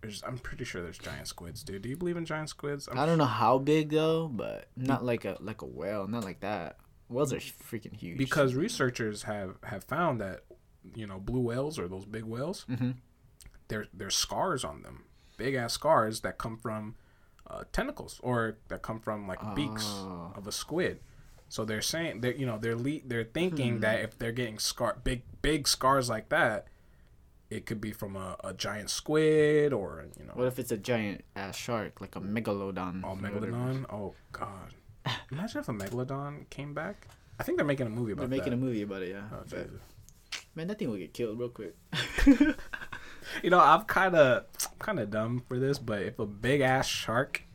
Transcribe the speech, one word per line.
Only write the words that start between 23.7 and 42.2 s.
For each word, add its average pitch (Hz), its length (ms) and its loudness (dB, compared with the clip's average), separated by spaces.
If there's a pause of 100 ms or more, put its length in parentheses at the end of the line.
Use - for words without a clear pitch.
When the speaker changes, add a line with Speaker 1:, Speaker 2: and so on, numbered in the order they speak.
Speaker 2:
Hmm. 104 40 -2
Speaker 1:
that 110 200 2
if 107 180 -6
they're 117 140 -2
getting 113 260 -4
scar, - 460 0
big, 123 180 0 (200)
big 147 260 2
scars 131 400 6
like 110 220 -2
that, 135 360 4 (840)
it 107 160 -6
could 110 160 -4
be 107 100 -6
from 98 240 -8
a, 92 260 -8
a 92 120 -6
giant 202 360 -6
squid 151 840 6
or, 82 340 -4 (120)
you - 60 -16
know. - 100 -14
Speaker 2:
What 127 140 2
if 123 100 -2
it's 123 140 -2
a 113 60 0
giant 107 440 0 (140)
ass 98 180 -6
shark, 107 460 -4
like 98 160 -10
a 95 40 -8
megalodon 98 840 -2
Speaker 1:
Oh, 92 60 -6
Speaker 2:
or 95 60 -4
whatever? 101 360 -4
Speaker 1:
megalodon? 131 400 -2
Oh 101 220 -6 (180)
God! 95 420 -10 (560)
Imagine 202 300 -4
if 285 80 -8
a 131 40 -2
megalodon 131 800 -4
came 147 240 -8
back. 170 320 -8 (320)
I - 60 -2
think 359 140 0
they're - 80 4
making 135 200 2
a 110 40 -2
movie 113 220 -2
about 147 100 -4
Speaker 2:
They're 127 160 0
making 135 140 0
Speaker 1:
that. 120 60 0
Speaker 2:
a 127 60 0
movie 117 180 0
about 98 200 -4
it, 90 80 -4
yeah. 101 200 -8
Speaker 1:
Oh, 113 60 -10 (120)
Speaker 2:
But, - 20 -12 (180)
Speaker 1:
Jesus. 92 120 -14 (760)
Speaker 2:
man, 160 120 -6
that 208 100 -6
thing 185 120 -2
will 104 60 -4
get 90 160 -8
killed 117 260 -4
real 123 120 -4
quick. 101 260 -12 (480)